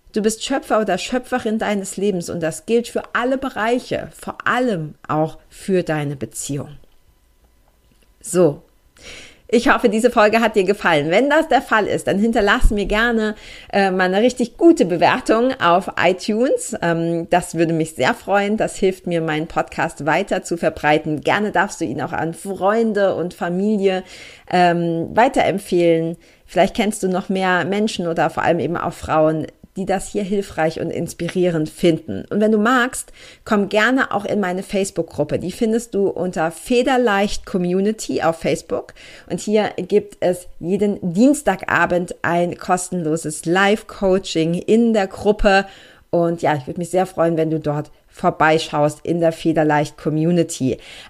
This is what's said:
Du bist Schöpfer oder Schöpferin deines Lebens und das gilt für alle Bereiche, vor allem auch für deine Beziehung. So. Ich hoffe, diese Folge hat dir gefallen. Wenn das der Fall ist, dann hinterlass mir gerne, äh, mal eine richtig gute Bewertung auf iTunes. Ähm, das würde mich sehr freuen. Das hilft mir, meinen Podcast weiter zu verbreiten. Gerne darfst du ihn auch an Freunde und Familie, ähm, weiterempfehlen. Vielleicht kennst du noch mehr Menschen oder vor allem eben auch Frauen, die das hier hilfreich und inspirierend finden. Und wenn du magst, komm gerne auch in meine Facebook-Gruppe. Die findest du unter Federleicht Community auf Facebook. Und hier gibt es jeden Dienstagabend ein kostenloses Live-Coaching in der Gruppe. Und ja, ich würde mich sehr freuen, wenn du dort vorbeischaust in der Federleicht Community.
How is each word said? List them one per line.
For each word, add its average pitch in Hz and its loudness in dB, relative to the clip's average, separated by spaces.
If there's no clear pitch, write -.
Du 214 -2
bist 220 -2
Schöpfer 269 -2
oder 196 -2
Schöpferin 247 -4
deines 196 -4
Lebens 190 -2
und 175 -6
das 156 -6
gilt 233 0
für 208 -4
alle 254 -2
Bereiche, 240 -4
vor - -12
allem 208 -2
auch 156 -2
für 185 -2
deine 147 -4
Beziehung. - -8
So. - 2
Ich 233 2
hoffe, 214 4
diese 226 2
Folge 220 4
hat 226 0
dir 196 4
gefallen. 170 2
Wenn 240 4
das 311 4
der 254 4
Fall 220 0
ist, - -2
dann 175 2
hinterlass 226 4
mir 208 -2
gerne, 214 0
äh, 196 4
mal 185 2
eine 185 2
richtig 247 0
gute 330 6
Bewertung 220 2
auf 175 2
iTunes. 226 0
Ähm, 170 0
das 175 0
würde 165 2
mich 156 -2
sehr 131 0
freuen. 202 0
Das - -2
hilft 190 -2
mir, 170 -2
meinen 160 -2
Podcast 156 -4
weiter 165 0
zu - -4
verbreiten. 156 0
Gerne 202 -2
darfst 185 -2
du 165 -4
ihn 135 -6
auch 160 -6
an 165 -4
Freunde 196 0
und 175 -6
Familie, 190 0
ähm, 170 2
weiterempfehlen. 175 2
Vielleicht 190 2
kennst 214 -2
du 190 0
noch 185 -2
mehr 185 0
Menschen 196 -2
oder 165 0
vor - -6
allem 170 2
eben 160 -2
auch - -4
Frauen, 156 0
die 190 -6
das 190 -2
hier 208 -4
hilfreich 180 -2
und 170 -4
inspirierend 165 -2
finden. 160 -2
Und 208 -2
wenn 214 2
du 220 4
magst, 247 0
komm 202 0
gerne 233 2
auch 202 -2
in 202 -2
meine 185 -2
Facebook-Gruppe. 170 -4
Die 175 -6
findest 226 -2
du 196 2
unter 170 -2
Federleicht 240 0
Community 190 -2
auf 165 0
Facebook. - -4
Und - -6
hier 208 0
gibt 202 -2
es 180 0
jeden 190 0
Dienstagabend 180 2
ein 175 0
kostenloses 165 -4
Live-Coaching 190 0
in 226 2
der 196 2
Gruppe. 196 2
Und 170 0
ja, 151 2
ich 139 -6
würde 170 -8
mich 170 -6
sehr 185 2
freuen, 170 0
wenn 160 0
du 156 -2
dort 147 -4
vorbeischaust 156 2
in 170 -2
der 165 4
Federleicht 156 0
Community. 156 0